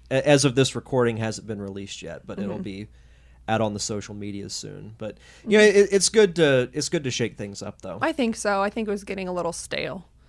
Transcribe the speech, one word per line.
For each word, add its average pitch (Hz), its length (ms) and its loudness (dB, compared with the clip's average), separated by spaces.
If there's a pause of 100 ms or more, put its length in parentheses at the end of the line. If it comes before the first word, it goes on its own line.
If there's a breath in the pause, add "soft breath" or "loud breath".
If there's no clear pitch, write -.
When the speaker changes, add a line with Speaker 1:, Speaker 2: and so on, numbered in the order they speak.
(120)
Speaker 1:
a-, 131 160 0
as 143 180 6
of 127 100 0
this 131 200 2
recording 120 420 0
hasn't 110 300 -6
been 104 140 -8
released 98 400 -12
yet, 82 260 -14
but 95 120 -10
it'll 101 160 -6
Speaker 2:
Mm-hmm. 95 80 -8
Speaker 1:
be 101 240 -10 (600)
out 110 140 0
on 104 120 0
the 104 60 -8
social 104 340 -8
media 101 360 -10
soon. 104 500 -14
But, 107 180 -10 (300 soft breath)
you 208 100 6
know, 214 60 10
Speaker 2:
Mm-hmm. 202 160 8
Speaker 1:
it, 202 140 6
it's 196 160 4
good 208 260 4
to, 139 380 4
it's 147 160 -4
good 156 160 -2
to 123 60 -4
shake 113 260 -4
things 101 260 -10
up, 104 180 -12
though. 90 200 -10
Speaker 2:
I 320 100 0
think 233 240 -2
so. 196 260 -2
I 202 80 0
think 220 180 -6
it 220 40 -2
was 202 120 -6
getting 190 240 -8
a 180 60 -4
little 175 200 -4
stale. - 520 -8 (240)